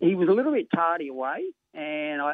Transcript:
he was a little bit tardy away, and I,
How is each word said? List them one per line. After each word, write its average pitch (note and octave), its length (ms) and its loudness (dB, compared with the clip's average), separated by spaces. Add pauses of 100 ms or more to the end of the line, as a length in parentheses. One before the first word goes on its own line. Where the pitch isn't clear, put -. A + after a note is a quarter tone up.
he F3 120 6
was F3+ 140 2
a F3+ 60 8
little C4 180 2
bit A#3+ 240 0
tardy E3+ 320 0
away, C3 380 -6 (280)
and D3+ 480 -6
I, D3 120 -2